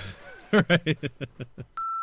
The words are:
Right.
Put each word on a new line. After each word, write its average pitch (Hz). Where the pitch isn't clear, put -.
Right. 175